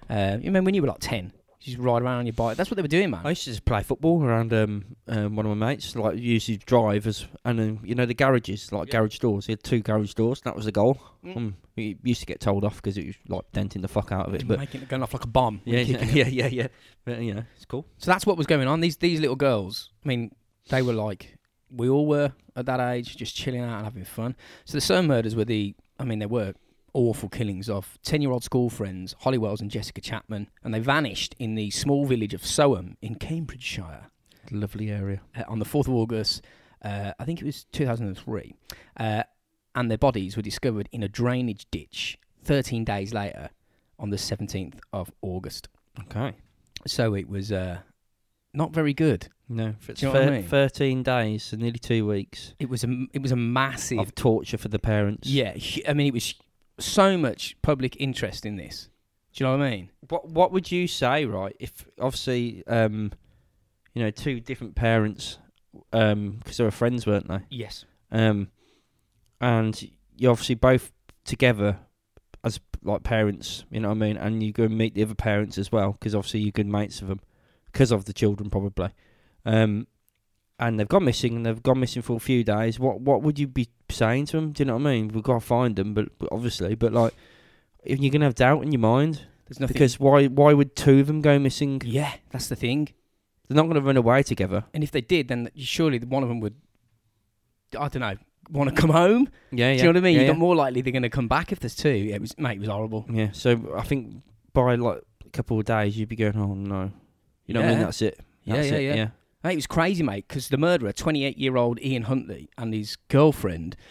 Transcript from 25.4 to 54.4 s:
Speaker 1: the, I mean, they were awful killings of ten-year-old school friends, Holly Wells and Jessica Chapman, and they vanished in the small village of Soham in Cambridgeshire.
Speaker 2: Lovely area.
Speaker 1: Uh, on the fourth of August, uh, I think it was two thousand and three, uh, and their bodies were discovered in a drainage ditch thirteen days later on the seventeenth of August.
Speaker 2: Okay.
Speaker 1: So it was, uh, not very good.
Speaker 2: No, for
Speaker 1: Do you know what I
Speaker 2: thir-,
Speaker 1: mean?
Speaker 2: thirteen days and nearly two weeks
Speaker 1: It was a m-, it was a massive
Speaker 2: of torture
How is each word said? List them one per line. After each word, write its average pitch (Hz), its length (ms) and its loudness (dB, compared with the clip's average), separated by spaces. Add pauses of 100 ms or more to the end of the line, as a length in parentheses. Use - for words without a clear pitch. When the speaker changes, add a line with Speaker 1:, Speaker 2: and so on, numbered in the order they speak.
Speaker 1:
the, 107 300 -2 (220)
I 123 60 -8
mean, 113 160 -4
they 107 60 -4
were 104 300 -4 (400)
awful 117 320 0
killings 101 440 -4
of 98 320 -8
ten-year-old 139 400 0
school 123 260 0
friends, 95 520 -8
Holly 131 180 0
Wells 104 220 -4
and 104 100 -8
Jessica - 280 -10
Chapman, 104 480 -10 (160)
and 117 120 -8
they 113 40 -2
vanished 135 600 -2
in 110 160 -4
the 104 160 -4
small 143 340 0
village 110 300 0
of 87 80 -12
Soham 110 580 0
in 107 140 -10
Cambridgeshire. 92 960 -10 (400)
Speaker 2:
Lovely 104 400 -6
area. 98 300 -4 (140)
Speaker 1:
Uh, - 120 -8
on 113 100 -6
the 107 80 -4
fourth 147 220 0
of 131 80 0
August, 110 500 -2 (380)
uh, 101 340 -6
I - 80 -12
think 165 160 -6
it - 40 -10
was - 260 -8
two 151 160 -2
thousand 117 200 -2
and 92 100 -8
three, - 360 -10 (440)
uh, 110 260 -2 (500)
and 123 160 -2
their 127 80 0
bodies 104 380 0
were 110 80 -4
discovered 107 480 -4
in 120 100 -8
a 101 60 -2
drainage 120 640 -2
ditch - 480 -10 (240)
thirteen 127 400 0
days 101 280 -4
later 101 380 -6 (480)
on 101 140 -6
the 101 80 -2
seventeenth 95 600 -8 (120)
of 95 200 -8 (120)
August. 92 460 -8 (320)
Speaker 2:
Okay. 107 320 -6 (520)
Speaker 1:
So 113 300 0
it 98 120 -6
was, 98 240 -6
uh, 92 280 -4 (720)
not 160 180 -4
very 156 220 0
good. 135 360 2 (200)
Speaker 2:
No, 113 300 -4
for - 140 -16
Speaker 1:
Do - 120 -4
you 135 80 2
know 135 60 6
what - 20 8
I 135 60 8
Speaker 2:
thir-, 143 80 4
Speaker 1:
mean? 104 80 -4
Speaker 2:
thirteen 135 600 2
days 113 500 -2
and 110 100 -8
nearly 117 160 -4
two 113 280 0
weeks - 520 -6
Speaker 1:
It 131 100 -6
was 123 140 -4
a 120 40 0
m-, 127 260 -4
it 139 100 -4
was 131 80 0
a 127 40 2
massive 127 640 0
Speaker 2:
of - 140 -4
torture - 440 0